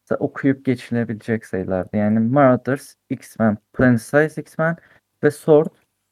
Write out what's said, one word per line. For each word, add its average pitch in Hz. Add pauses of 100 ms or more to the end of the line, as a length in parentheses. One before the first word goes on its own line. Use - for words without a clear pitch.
(100)
da 113
okuyup 135
geçilebilecek 117
sayılardı. 92
Yani 107
Marauders, 127 (160)
X-Men, 110 (140)
Planet 123
Size 151
X-Men 165 (480)
ve 147
Sword. 151
Bu - (400)